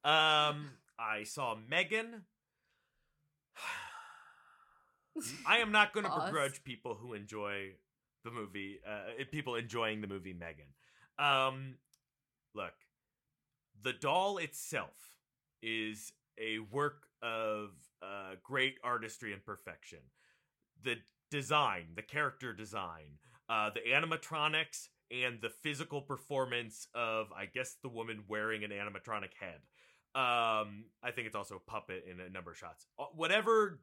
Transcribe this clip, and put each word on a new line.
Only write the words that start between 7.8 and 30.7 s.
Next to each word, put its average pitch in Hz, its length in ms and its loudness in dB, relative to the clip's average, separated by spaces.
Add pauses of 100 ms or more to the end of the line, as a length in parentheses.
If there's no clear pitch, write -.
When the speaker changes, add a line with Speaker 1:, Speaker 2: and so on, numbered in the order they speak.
Speaker 1:
the 117 80 -8
movie, 101 560 -6
uh, 107 440 -8
people 139 240 -4
enjoying 113 460 0
the 104 60 -4
movie 95 260 -6
Megan. 82 340 -12 (500)
Um, 135 580 2 (760)
look, 95 200 -6 (1080)
the 127 120 -2
doll 180 440 4
itself - 800 -6 (440)
is 110 520 -4 (240)
a 110 220 -2
work 139 480 -4 (140)
of, 110 500 -2 (300)
uh, 95 420 -10
great 135 400 0
artistry 113 500 -4
and 98 100 -10
perfection. 90 560 -12 (840)
The 123 160 -2 (340)
design, 135 640 2
the 107 60 -6
character 131 520 -2
design, 87 680 -8 (300)
uh, 107 220 4
the 110 100 -4
animatronics, 156 1080 0 (240)
and 123 300 -2
the 113 80 -2
physical 147 520 -4
performance 127 920 -2
of, 110 400 0
I 98 120 -6
guess, 127 360 -4
the 135 80 -8
woman 113 380 -6
wearing 107 360 0
an 104 80 -6
animatronic 101 680 -6
head. 85 200 -10 (560)
Um, 113 720 4 (180)